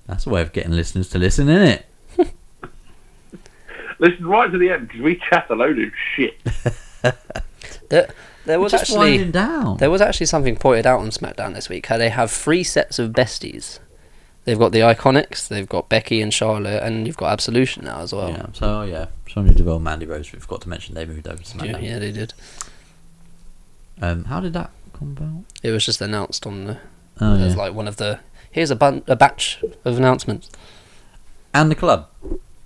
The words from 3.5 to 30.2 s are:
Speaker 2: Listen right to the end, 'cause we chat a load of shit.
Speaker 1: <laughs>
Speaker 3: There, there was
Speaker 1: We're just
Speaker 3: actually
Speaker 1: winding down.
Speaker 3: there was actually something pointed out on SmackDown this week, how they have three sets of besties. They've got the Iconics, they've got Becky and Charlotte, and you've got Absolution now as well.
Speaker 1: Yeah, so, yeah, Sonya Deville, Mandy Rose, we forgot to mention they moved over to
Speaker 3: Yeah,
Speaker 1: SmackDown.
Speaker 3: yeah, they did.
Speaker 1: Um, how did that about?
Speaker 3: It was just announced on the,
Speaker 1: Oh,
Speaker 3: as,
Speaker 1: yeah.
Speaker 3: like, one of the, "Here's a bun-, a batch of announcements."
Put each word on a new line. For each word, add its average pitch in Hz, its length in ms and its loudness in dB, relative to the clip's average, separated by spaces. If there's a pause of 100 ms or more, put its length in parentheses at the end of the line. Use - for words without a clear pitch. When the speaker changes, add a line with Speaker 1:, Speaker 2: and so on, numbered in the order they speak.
Speaker 2:
Listen 175 260 2
right 208 240 2
to 180 80 -2
the 180 120 4
end, 135 200 -4
'cause 113 100 -14
we 165 200 0 (100)
chat 170 200 2
a 117 40 0
load 127 240 0
of 104 120 -2 (260)
shit. - 240 -4 (640)
Speaker 1:
<laughs> 123 100 2 (760)
Speaker 3:
There, - 220 4 (320)
there 160 160 2
was 202 120 0
Speaker 1:
We're - 80 6
just - 120 -2
Speaker 3:
actually 208 200 6
Speaker 1:
winding 175 180 2
down. 196 480 0
Speaker 3:
there 139 120 4
was 190 120 4
actually 202 240 0
something 135 300 0
pointed 123 300 2
out 127 140 4
on 107 80 -6
SmackDown 101 460 -8
this - 160 -12
week, 90 160 -10
how 117 100 -2
they 117 140 2
have 117 200 0
three 170 320 0
sets - 360 -2
of 113 140 -2
besties. - 680 -4 (680)
They've 117 140 0
got 113 140 4
the 113 80 4
Iconics, 131 680 4
they've 101 200 -6
got - 200 -4
Becky 113 320 0
and 107 120 -2
Charlotte, 107 500 -2
and 113 240 -4
you've 123 100 -8
got 87 160 -2
Absolution 117 540 -2
now 62 140 -10
as 87 120 -10
well. 98 180 -6
Speaker 1:
Yeah, 82 220 -8
so, 104 300 0
yeah, 82 240 -6 (260)
Sonya 98 220 8
Deville, 85 260 6
Mandy 80 240 -4
Rose, 76 280 -10
we - 60 -18
forgot - 240 -12
to 87 60 -14
mention 82 260 -12
they 80 120 -8
moved 78 200 -12
over 82 160 -12
to - 140 -18
Speaker 3:
Yeah, - 60 -10 (100)
Speaker 1:
SmackDown. 85 100 -8
Speaker 3:
yeah, 113 160 -8
they 104 140 -8
did. 107 220 -10 (1700)
Speaker 1:
Um, 87 220 -2
how 135 160 -6
did 185 120 -6
that 170 180 -6 (360)
about? 156 380 -10 (180)
Speaker 3:
It 113 80 -4
was 110 160 -2
just - 140 -4
announced 104 460 -6
on 101 180 -10
the, 104 140 -10 (420)
Speaker 1:
Oh, 107 140 6
Speaker 3:
as, 92 200 4
Speaker 1:
yeah. 101 80 0
Speaker 3:
like, 95 120 -4
one 107 140 -6
of 101 80 -10
the, 104 240 -4 (300)
"Here's 139 200 0
a 131 60 0
bun-, 139 300 4
a 127 100 2
batch - 460 2 (220)
of 123 120 0
announcements." 127 540 2 (1040)